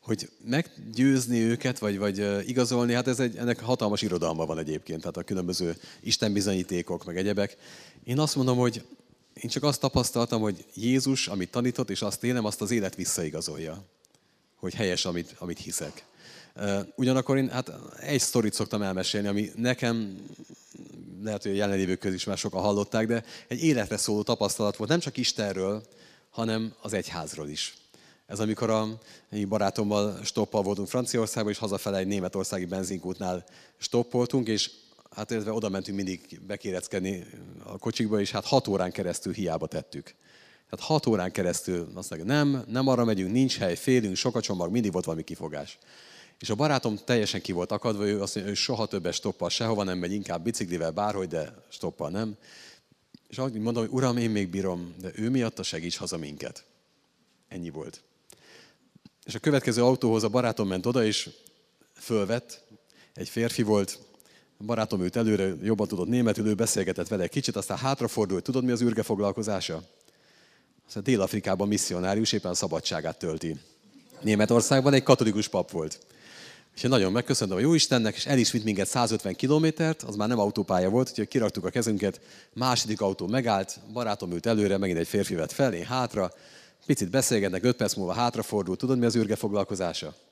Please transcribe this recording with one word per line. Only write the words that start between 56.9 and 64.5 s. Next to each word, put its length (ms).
Ennyi 220
volt. 300
És 100
a 40
következő 440
autóhoz 420
a 40
barátom 400
ment 180
oda, 180
és 260
fölvett, 720
egy 140
férfi 340
volt, 360